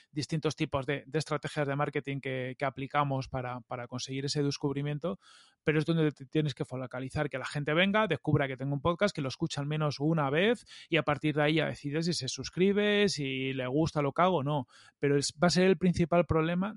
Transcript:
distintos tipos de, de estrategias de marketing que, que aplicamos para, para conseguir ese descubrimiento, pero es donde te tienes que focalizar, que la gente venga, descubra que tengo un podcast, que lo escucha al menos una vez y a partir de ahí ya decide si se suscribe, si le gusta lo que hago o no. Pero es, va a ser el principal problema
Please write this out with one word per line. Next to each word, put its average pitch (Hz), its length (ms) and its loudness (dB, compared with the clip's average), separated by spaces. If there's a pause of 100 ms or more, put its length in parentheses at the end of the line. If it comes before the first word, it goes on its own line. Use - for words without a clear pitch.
(140)
distintos 151 440 -2
tipos 139 300 -2
de, 139 200 -4
de 135 120 -4
estrategias 151 500 -4
de 139 80 -2
marketing 143 440 -4
que, 127 360 -6
que - 80 -4
aplicamos 135 640 -2
para, 123 320 -6
para 123 260 -10
conseguir 135 380 -8
ese 143 180 -2
descubrimiento, 143 760 -4 (440)
pero 156 160 2
es 151 60 2
donde 160 260 2
te 139 140 -8
tienes 151 300 0
que 147 100 -6
focalizar, 131 640 -6
que 131 80 -6
la 127 80 -6
gente 151 300 -2
venga, 196 320 4
descubra 147 420 0
que 131 80 -8
tengo 139 160 -4
un 143 80 -2
podcast, 175 340 0
que 160 60 -4
lo 135 80 -2
escucha - 320 -4
al 143 60 -4
menos 151 340 -2
una 151 300 2
vez 190 340 2 (240)
y 165 80 2
a 151 60 4
partir 147 320 0
de 151 80 2
ahí 151 140 4
ya 147 100 2
decide 143 360 -4
si 170 120 -2
se 131 140 -6
suscribe, 202 800 2
si 135 420 -2
le 131 140 -4
gusta 151 340 2
lo 139 120 2
que 165 100 2
hago 180 160 4
o 131 40 0
no. 143 260 -2 (300)
Pero 143 200 4
es, - 220 -2
va 175 80 6
a - 20 4
ser 180 160 4
el 190 100 6
principal 175 480 2
problema 175 520 0